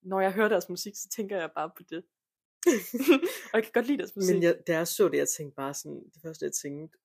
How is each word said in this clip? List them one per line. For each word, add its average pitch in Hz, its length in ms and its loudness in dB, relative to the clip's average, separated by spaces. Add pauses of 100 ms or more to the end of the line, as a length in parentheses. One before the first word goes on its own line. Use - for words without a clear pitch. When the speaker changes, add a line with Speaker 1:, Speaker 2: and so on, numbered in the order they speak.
Speaker 1:
når 190 180 -2
jeg 190 120 2
hører 214 160 4
deres 185 200 2
musik, 185 280 -8
så - 120 -12
tænker 202 300 -4
jeg 160 160 -4
bare 156 220 -4
på - 140 -20
det. 165 140 -10 (640)
<laughs> 269 840 2
Og - 20 -12
jeg 220 80 4
kan - 120 -8
godt 233 120 2
lide 277 120 0
deres - 180 -8
musik. 185 180 2
Speaker 2:
Men 175 80 2
jeg, 170 240 2
da 175 60 0
jeg 165 160 0
så 185 200 4
det, 147 100 2
jeg 143 100 2
tænkte 143 280 -6
bare 139 180 -6
sådan, - 300 -12 (100)
det 156 80 -20
første, 160 220 -10
jeg 147 80 -4
tænkte 147 520 -10